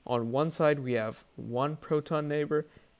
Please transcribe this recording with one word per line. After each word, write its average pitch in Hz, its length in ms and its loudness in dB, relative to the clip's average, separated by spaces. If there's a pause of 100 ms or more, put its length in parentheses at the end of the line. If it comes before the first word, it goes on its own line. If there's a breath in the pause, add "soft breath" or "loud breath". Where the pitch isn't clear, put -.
on 120 240 0
one 151 220 0
side 151 260 4
we 127 140 -4
have 113 320 -2 (100)
one 123 400 -2
proton 151 540 0
neighbor, 151 380 0 (340 soft breath)